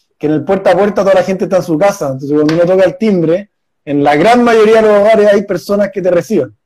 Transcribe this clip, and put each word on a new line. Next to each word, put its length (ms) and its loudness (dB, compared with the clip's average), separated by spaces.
Que 100 -6
en 60 -2
el 120 -2
puerta 260 0
a 60 0
puerta 260 0
toda 120 2
la 80 2
gente 220 -6
está 120 -2
en 60 -2
su 140 -4
casa. 340 -2
Entonces, 240 -8
cuando 180 0
uno 120 0
toca 200 2
el 120 -2
timbre, 520 -2
en 200 -2
la 120 2
gran 280 2
mayoría 380 4
de 60 2
los 140 2
hogares 320 2
hay 100 0
personas 480 -4
que 100 -8
te 100 -2
reciben. 440 -2